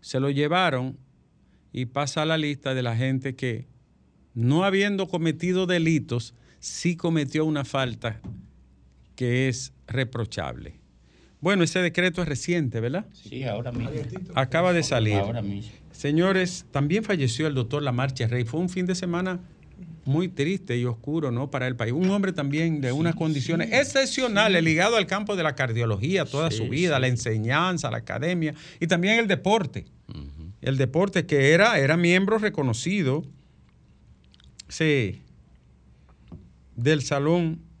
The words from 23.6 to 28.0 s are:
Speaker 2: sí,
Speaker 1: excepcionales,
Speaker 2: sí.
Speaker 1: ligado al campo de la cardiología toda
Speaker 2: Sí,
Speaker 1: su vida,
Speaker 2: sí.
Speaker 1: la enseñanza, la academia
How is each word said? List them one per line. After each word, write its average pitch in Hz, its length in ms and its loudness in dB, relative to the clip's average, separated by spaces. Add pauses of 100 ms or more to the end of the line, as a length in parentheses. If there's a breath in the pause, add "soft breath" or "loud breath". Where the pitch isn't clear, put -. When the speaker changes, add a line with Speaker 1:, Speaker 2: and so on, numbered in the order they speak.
Speaker 2:
sí, 226 80 2
Speaker 1:
excepcionales, 247 840 2
Speaker 2:
sí. 160 40 2
Speaker 1:
ligado 170 320 4
al 196 100 2
campo 202 300 -2
de 180 80 0
la 147 100 0
cardiología 120 680 0
toda 156 260 0
Speaker 2:
Sí, - 60 -4
Speaker 1:
su 110 120 -2
vida, 156 280 2
Speaker 2:
sí. 131 40 4
Speaker 1:
la 131 80 2
enseñanza, 123 840 0
la 117 80 -4
academia 156 560 -2 (260 loud breath)